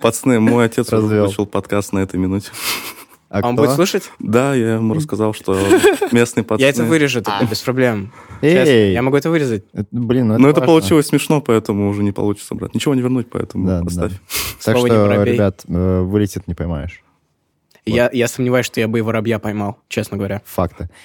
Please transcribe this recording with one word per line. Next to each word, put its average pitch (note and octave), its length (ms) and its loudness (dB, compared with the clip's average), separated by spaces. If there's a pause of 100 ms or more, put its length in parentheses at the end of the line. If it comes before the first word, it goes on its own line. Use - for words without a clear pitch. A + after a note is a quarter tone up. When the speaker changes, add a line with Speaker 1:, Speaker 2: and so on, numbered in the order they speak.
Speaker 1:
Пацаны, A#2 400 2
мой A#2 240 4
отец A2+ 240 0
уже A2+ 140 0
Speaker 2:
Развел. G#2 240 2
Speaker 1:
включил G2+ 180 -2
подкаст G2+ 480 -4
на G2+ 60 0
этой F#2+ 200 -2
минуте. F#2+ 300 -2 (800)
Speaker 2:
А G2+ 120 -4
Speaker 3:
А A#2+ 80 0
он A#2+ 60 0
Speaker 2:
кто? C#3+ 100 2
Speaker 3:
будет C3 100 2
слушать? F#3+ 300 0 (140)
Speaker 1:
Да, B2+ 360 0
я A2+ 220 0
ему A2 180 -2
рассказал, G#2+ 400 -2
что F#2+ 240 -2 (280)
Speaker 3:
<laughs> F#4 260 0
Speaker 1:
местный A#2+ 300 2
пацаны. A2 200 -2
Speaker 3:
Я C3+ 80 6
это A#2+ 140 0
вырежу C#3 360 0
тогда, G2+ 240 -2
без A2 160 -2
проблем. A#2+ 540 -2 (260)
Speaker 2:
Эй! D#3 140 4
Speaker 3:
Честно, C#3 180 4 (220)
я A#2 80 0
могу C3+ 160 2
это D#3+ 100 -2
вырезать. C3+ 360 -2 (100)
Speaker 2:
Это, G2+ 160 -8
блин, A#2+ 380 0
ну A2 100 2
Speaker 1:
Но C3+ 100 6
Speaker 2:
это D3+ 40 6
Speaker 1:
это D#3+ 80 0
Speaker 2:
важно. - 120 0
Speaker 1:
получилось D#3+ 360 4
смешно, C#3+ 340 0
поэтому G#2 480 0
уже G2+ 120 -4
не G2+ 100 0
получится, G2+ 420 -4
брат. - 200 -10
Ничего C3+ 200 0
не B2+ 80 0
вернуть, B2 260 -2
поэтому - 380 -4
Speaker 2:
Да, F#2 160 0
да. F2 60 -4
Speaker 1:
оставь. F2 240 -4 (520)
Speaker 2:
Так A2 100 2
Speaker 3:
Слово B2 120 2
не A#2+ 60 2
Speaker 2:
что, G#2+ 100 4
Speaker 3:
воробей. G2+ 320 2
Speaker 2:
ребят, G2+ 340 0
э, F#2 320 0
вылетит, G2+ 480 -2
не E2+ 60 -6
поймаешь. E2 480 -8 (840)
Speaker 3:
Я, A#2 160 2
Speaker 2:
Вот. B2+ 100 0
Speaker 3:
я A#2+ 120 2
сомневаюсь, B2 400 0
что - 140 -6
я A2 80 0
бы A#2 100 -2
и - 40 0
воробья A2 360 -2
поймал, G#2 400 -6 (100)
честно G#2 280 -6
говоря. G2 280 -6
Speaker 2:
Факты. - 440 -6 (160)